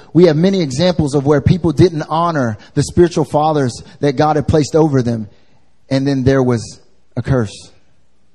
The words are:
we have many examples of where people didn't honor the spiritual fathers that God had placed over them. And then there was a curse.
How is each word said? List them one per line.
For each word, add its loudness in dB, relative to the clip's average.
we 6
have 4
many 0
examples -2
of 0
where 2
people 2
didn't 2
honor -2
the 0
spiritual 0
fathers -2
that -2
God 2
had -4
placed 0
over 2
them. -6
And -2
then -2
there 2
was -4
a -8
curse. -4